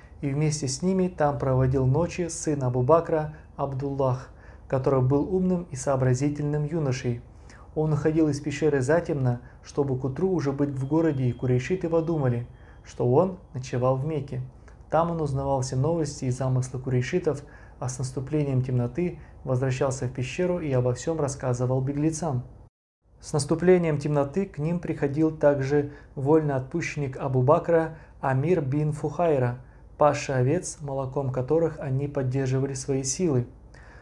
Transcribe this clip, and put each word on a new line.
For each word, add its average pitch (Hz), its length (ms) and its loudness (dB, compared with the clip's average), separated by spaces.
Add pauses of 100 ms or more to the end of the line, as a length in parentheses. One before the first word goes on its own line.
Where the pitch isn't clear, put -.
(220)
и 143 80 -2
вместе 147 400 0
с - 120 -6
ними 185 280 2
там 143 280 0
проводил 131 480 2
ночи 165 440 0
сын 143 340 -2
Абу 123 180 0
Бакра 156 540 4 (220)
Абдуллах, 135 720 -2 (400)
который 131 320 2
был 143 340 2
умным 185 340 0
и 139 60 -10
сообразительным 143 880 0
юношей. 135 580 -2 (540)
Он 156 160 0
уходил 156 380 2
из 131 100 -2
пещеры 143 400 0
затемно, 135 640 0 (220)
чтобы 131 360 -2
к 139 60 -4
утру 147 240 -2
уже 143 240 0
быть 143 160 0
в 131 180 -6
городе, 151 380 2
и 120 80 2
курейшиты 139 560 0
подумали, 156 580 0 (380)
что 123 260 -2
он 180 260 4 (160)
ночевал 127 440 0
в 135 80 -4
Мекке. 135 360 -6 (480)
Там 170 220 2
он 165 80 -2
узнавал 139 400 0
все 131 160 -4
новости 151 480 -2
и 127 80 0
замыслы 127 480 -2
курейшитов, 131 640 -2 (360)
а 127 100 -6
с - 100 -8
наступлением 139 640 0
темноты 127 580 -2 (240)
возвращался 131 640 0
в 127 60 -8
пещеру 175 480 -2
и 151 100 -4
обо 123 220 2
всем 160 260 -4
рассказывал 127 640 -2
беглецам. 143 640 -2 (760)
С - 140 -12
наступлением 165 640 4
темноты 147 480 0
к - 120 -12
ним 165 220 -2
приходил 156 520 0
также 143 600 2 (240)
вольноотпущенник 143 1040 0
Абу 131 240 0
Бакра 160 560 4 (240)
Амир 143 400 2
бин 147 300 -2
Фухайра, 147 680 0 (380)
пасший 143 380 2
овец, 139 460 0
молоком 135 500 -4
которых 151 480 0
они 139 300 -2
поддерживали 135 640 0
свои 135 300 -2
силы. 131 440 0 (540)